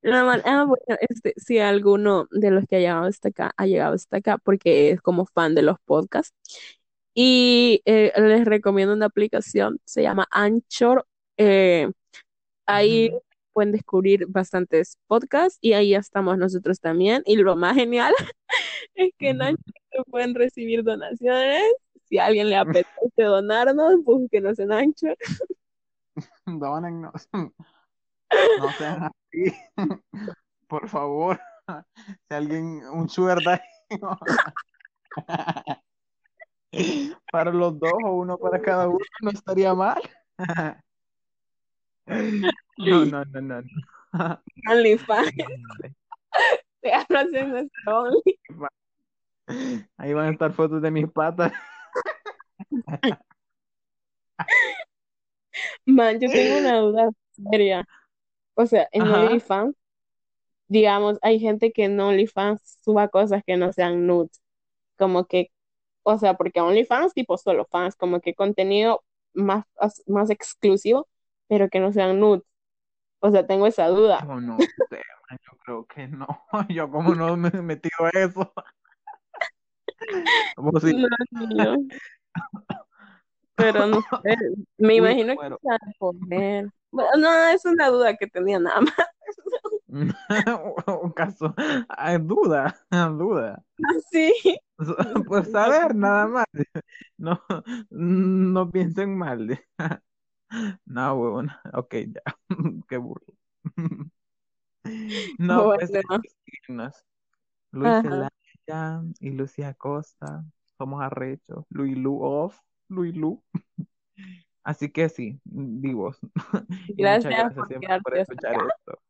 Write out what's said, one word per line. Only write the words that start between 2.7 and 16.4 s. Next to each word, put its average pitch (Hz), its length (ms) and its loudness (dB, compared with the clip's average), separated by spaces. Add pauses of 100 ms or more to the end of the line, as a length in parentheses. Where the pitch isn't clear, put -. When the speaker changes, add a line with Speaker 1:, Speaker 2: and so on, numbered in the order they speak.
Speaker 1:
ha - 20 6
llegado 175 260 0
hasta 202 240 -4
acá, - 280 -6
ha 196 100 0
llegado 156 280 2
hasta 185 220 -4
acá, 202 200 0
porque 165 540 4
es 180 100 0
como 180 240 0
fan 165 300 0
de 147 60 4
los 156 240 4
podcasts, 185 480 -2 (800)
y, 247 720 6
eh, 214 320 4
les 214 280 6
recomiendo 202 480 2
una 214 140 0
aplicación, 208 760 -2
se - 180 -4
llama 190 280 0
Anchor, 233 760 2 (300)
eh, 190 540 4 (760)
ahí 220 460 4
Speaker 2:
Ujú. 480 100 -6 (320)
Speaker 1:
pueden 208 180 2
descubrir 196 560 2
bastantes 185 680 -2 (100)
podcasts, 285 540 0
y 233 120 4
ahí 202 220 4
estamos 196 420 -2
nosotros 185 420 -2